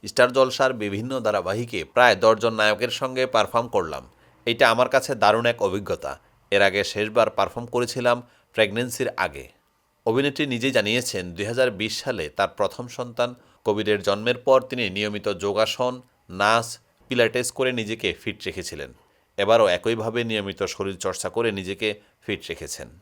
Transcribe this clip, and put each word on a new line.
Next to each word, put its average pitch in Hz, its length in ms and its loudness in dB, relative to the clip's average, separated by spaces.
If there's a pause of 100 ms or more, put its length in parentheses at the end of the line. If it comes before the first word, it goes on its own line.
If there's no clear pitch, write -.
"স্টার 127 260 4
জলসার 131 400 2
বিভিন্ন 110 480 -4
ধারাবাহিকে 104 640 -2
প্রায় 120 320 6
দশজন 113 380 4
নায়কের 107 340 2
সঙ্গে 127 380 -2
পারফর্ম 117 420 0
করলাম। 78 420 -4 (360)
এটা 117 240 4
আমার 123 180 2
কাছে 135 260 0
দারুণ 110 320 4
এক 117 160 0
অভিজ্ঞতা। 90 560 -4 (320)
এর 98 120 4
আগে 98 220 2
শেষবার 110 460 0
পারফর্ম 110 360 -4
করেছিলাম 120 560 -2 (300)
প্রেগন্যান্সির 117 640 -2
আগে।" 71 320 -4 (580)
অভিনেত্রী 139 400 0
নিজেই 127 240 -2
জানিয়েছেন, 107 640 -2
দুই 98 120 -6
হাজার 123 240 0
বিশ 107 340 -6
সালে 98 240 -6
তার 98 200 -2
প্রথম 110 400 -4
সন্তান 123 460 -6 (300)
কবিরের 104 380 0
জন্মের 107 360 0
পর 131 240 4
তিনি 123 280 -4
নিয়মিত 104 380 -4
যোগাসন, 107 760 -2 (280)
নাচ, 107 480 2 (300)
পিলাটেস 120 440 2
করে 127 200 0
নিজেকে 110 400 -4
ফিট - 340 -8
রেখেছিলেন। 80 460 -10 (440)
এবারও 107 300 6
একইভাবে 113 580 0
নিয়মিত 104 380 -4
শরীরচর্চা 95 680 -6
করে 113 240 -2
নিজেকে 98 480 -6 (260)
ফিট 101 220 -6
রেখেছেন। 71 400 -10 (140)